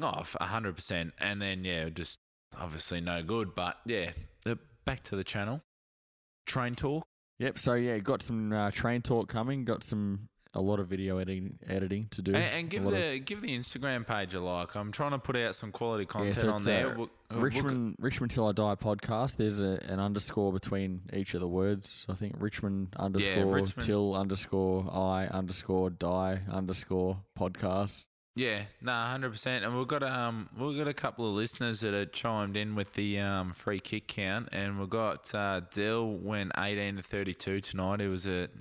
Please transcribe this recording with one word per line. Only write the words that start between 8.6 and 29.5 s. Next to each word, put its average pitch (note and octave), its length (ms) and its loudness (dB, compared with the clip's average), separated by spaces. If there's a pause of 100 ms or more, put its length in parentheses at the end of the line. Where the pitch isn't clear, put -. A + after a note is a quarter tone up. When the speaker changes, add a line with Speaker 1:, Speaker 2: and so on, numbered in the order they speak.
Speaker 2:
train A#2+ 320 0
talk A2+ 260 2
coming. B2+ 360 -2
Got A#2 200 0
some, G#2 440 0 (260)
a - 60 0
lot G2+ 200 4
of F2+ 80 -2
video F#2+ 300 0
editing, F#2+ 480 -2
editing F#2+ 460 0
to G2+ 100 -4
do. F#2+ 120 2
Speaker 1:
And, D#3+ 100 6
and E3 220 0
Speaker 2:
A D#3+ 40 -8
Speaker 1:
give G3 140 -2
Speaker 2:
lot G3 100 4
of F#3+ 60 4
Speaker 1:
the, D3+ 200 0
give C3+ 200 -6
the C#3 160 0
Instagram B2 500 -2
page G2 280 -2
a F#2 60 0
like. F2 360 -2
I'm G#2 160 -4
trying C#3+ 200 -2
to C#3 60 -2
put B2 180 -2
out A#2 180 2
some G#2+ 180 -6
quality A2+ 320 0
Speaker 2:
Yeah, - 80 -8
Speaker 1:
content G#2 240 2
Speaker 2:
so A#2 120 4
Speaker 1:
on G#2+ 80 2
Speaker 2:
it's, G2+ 80 0
Speaker 1:
there. A2+ 240 4
Speaker 2:
uh, B2 80 -2
Speaker 1:
We'll, A#2 140 -4 (200)
we'll A#2 100 -2
Speaker 2:
Richmond, B2+ 580 2
Richmond B2 320 0
Till A2+ 180 4
I G#2 40 4
Die G#2 240 4
podcast. A2 600 0
There's G#2+ 240 2
a, F#2+ 180 2 (100)
an F#2+ 120 0
underscore G2+ 520 2
between F#2+ 500 -2 (100)
each G2 220 -2
of F2 60 0
the F2+ 80 0
words. G2 600 0
I F#2+ 60 -2
think G2+ 240 -4
Richmond G2 580 -2
underscore G2 500 4
Speaker 1:
Richmond. G2 400 4
Speaker 2:
Till G#2 280 4
underscore F#2+ 800 2
I F#2+ 340 2
underscore F#2 640 2
Die F#2 500 2 (100)
underscore F#2 680 0 (200)
podcast. F#2+ 680 0 (280)
Speaker 1:
Yeah, A2+ 280 0 (180)
nah, A#2+ 280 -2
a - 20 -2
hundred C3 220 -2
percent. B2 300 -2